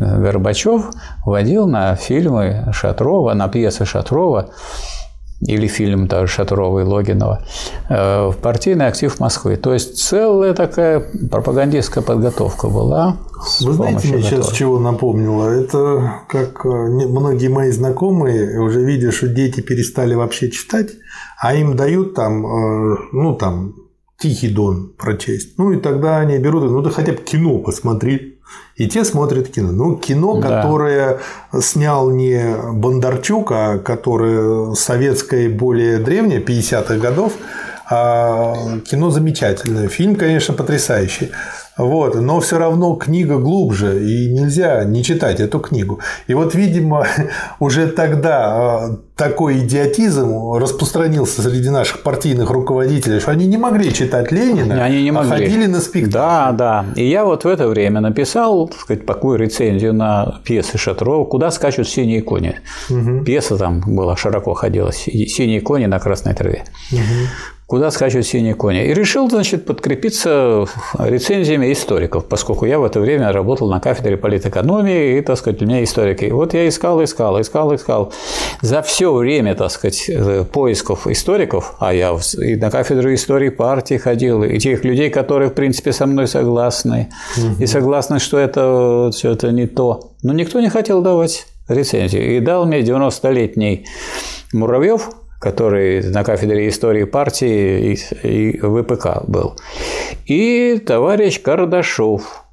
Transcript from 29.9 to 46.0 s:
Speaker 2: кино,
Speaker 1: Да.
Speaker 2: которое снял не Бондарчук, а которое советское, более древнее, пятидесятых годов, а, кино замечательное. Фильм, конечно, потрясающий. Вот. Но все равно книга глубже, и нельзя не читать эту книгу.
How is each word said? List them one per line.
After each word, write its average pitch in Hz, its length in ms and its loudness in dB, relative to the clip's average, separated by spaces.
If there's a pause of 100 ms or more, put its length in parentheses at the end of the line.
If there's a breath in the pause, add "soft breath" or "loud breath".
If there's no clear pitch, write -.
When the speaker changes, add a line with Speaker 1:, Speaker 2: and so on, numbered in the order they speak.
Speaker 2:
кино, 165 440 0
Speaker 1:
Да. 123 220 0
Speaker 2:
которое 147 580 2 (400 loud breath)
снял 139 520 2
не 123 440 2 (180)
Бондарчук, 127 800 0
а 107 280 0
которое 110 960 0
советское, 127 720 0
более 117 480 2
древнее, 151 420 0
пятидесятых 117 640 -2
годов, 160 320 0 (560 loud breath)
а, 117 640 2 (360)
кино 151 220 2
замечательное. 117 760 0
Фильм, 190 280 2
конечно, 160 380 0
потрясающий. 120 760 -2 (480 loud breath)
Вот. 131 380 0
Но 131 240 2
все 165 180 0
равно 165 380 2
книга 147 420 0
глубже, 110 640 2
и 120 300 0
нельзя 135 500 2
не 113 200 0
читать 131 360 0
эту 107 200 0
книгу. 101 400 -2 (260 loud breath)